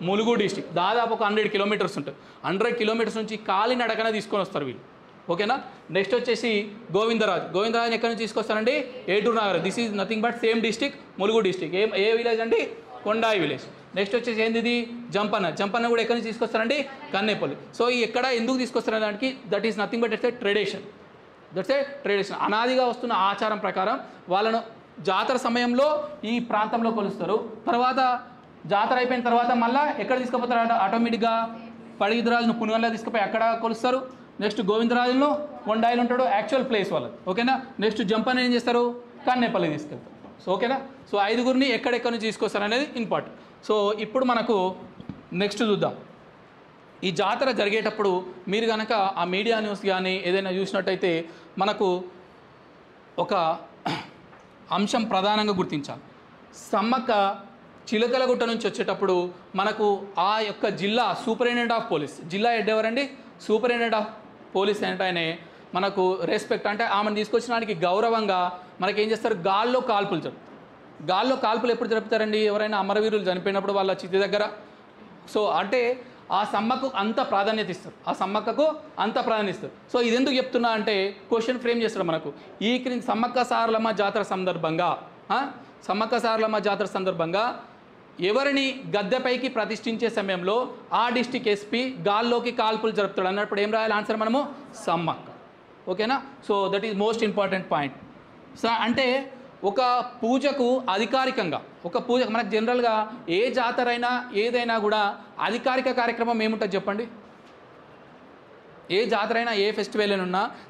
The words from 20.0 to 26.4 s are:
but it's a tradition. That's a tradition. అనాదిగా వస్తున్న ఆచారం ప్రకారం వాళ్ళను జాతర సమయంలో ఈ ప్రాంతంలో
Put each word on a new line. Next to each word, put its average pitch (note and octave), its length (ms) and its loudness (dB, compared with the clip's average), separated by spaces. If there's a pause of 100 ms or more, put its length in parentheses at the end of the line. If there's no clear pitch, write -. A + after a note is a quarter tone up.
but A#3 100 2
it's A3 140 0
a A#3+ 80 2 (100)
tradition. G3+ 380 0 (760)
That's F#3 160 -2
a C#4 100 4 (240)
tradition. G3 280 0
అనాదిగా B3 520 2
వస్తున్న A#3+ 280 -2
ఆచారం G3+ 440 2
ప్రకారం F#3+ 420 0 (300)
వాళ్ళను A3 340 2 (360)
జాతర F#3+ 360 0
సమయంలో A#3+ 760 2 (140)
ఈ A#3 160 -2
ప్రాంతంలో A3+ 520 0